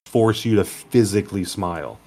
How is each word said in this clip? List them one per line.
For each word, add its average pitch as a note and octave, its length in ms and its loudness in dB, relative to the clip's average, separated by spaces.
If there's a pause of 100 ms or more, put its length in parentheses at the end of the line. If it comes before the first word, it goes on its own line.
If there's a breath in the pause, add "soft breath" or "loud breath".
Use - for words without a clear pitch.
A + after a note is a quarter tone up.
force A2 400 2
you A2+ 120 2
to G2 60 4
physically G2+ 800 0
smile. E2 640 -8